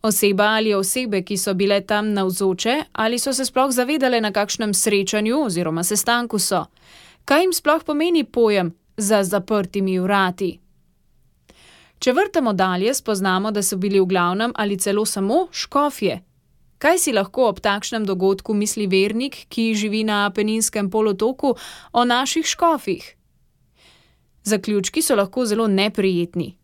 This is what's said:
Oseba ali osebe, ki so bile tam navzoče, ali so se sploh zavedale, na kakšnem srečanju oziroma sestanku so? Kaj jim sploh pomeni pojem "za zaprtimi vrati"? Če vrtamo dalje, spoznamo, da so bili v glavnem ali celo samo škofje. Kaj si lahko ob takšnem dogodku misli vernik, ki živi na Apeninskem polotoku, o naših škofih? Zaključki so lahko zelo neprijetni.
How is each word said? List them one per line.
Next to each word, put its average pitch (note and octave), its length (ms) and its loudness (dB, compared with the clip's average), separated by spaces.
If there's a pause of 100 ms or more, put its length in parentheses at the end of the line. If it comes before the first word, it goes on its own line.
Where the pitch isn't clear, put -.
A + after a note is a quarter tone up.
Oseba G#3 420 2 (160)
ali G#3+ 140 2
osebe, G3 480 -2
ki G3+ 140 -6
so F#3+ 180 -2
bile G3+ 260 2
tam G#3 320 -2
navzoče, G3 720 0 (100)
ali A#3 260 -2
so C4+ 140 -2
se B3+ 120 -2
sploh C4 280 0
zavedale, B3 480 0
na G#3 120 -2
kakšnem G#3 420 -2
srečanju G#3+ 720 0
oziroma E3+ 360 -2
sestanku A#3 560 0
so? F3+ 280 0 (580)
Kaj D4+ 180 4
jim F#4 100 2
sploh D#4 320 0
pomeni D#4 400 0
pojem G3+ 500 2 (220)
"za G3+ 280 2
zaprtimi F#3+ 760 -2
vrati"? F#3 640 0 (1400)
Če B3+ 140 2
vrtamo D#4+ 400 2
dalje, F#3+ 420 0
spoznamo, G3 560 0
da G3+ 120 -2
so G3 140 -2
bili G3 240 2
v F#3 60 4
glavnem F#3 480 0
ali G3+ 240 -2
celo G#3 260 0
samo G#3+ 460 0
škofje. C#4 720 -2 (560)
Kaj E4+ 200 4
si D4 140 0
lahko G#3+ 360 0
ob G3 120 -2
takšnem G#3+ 440 -2
dogodku G3 500 0
misli G#3 320 -2
vernik, G#3 640 0
ki A3+ 260 0
živi G#3+ 300 -2
na G#3 220 0
Apeninskem G#3+ 640 -2
polotoku, A3 680 0 (360)
o A#3+ 120 4
naših C4 420 0
škofih? - 720 -2 (1300)
Zaključki G#3 580 -2
so C#4 120 2
lahko G#3 320 0
zelo A3 200 0
neprijetni. F#3+ 960 0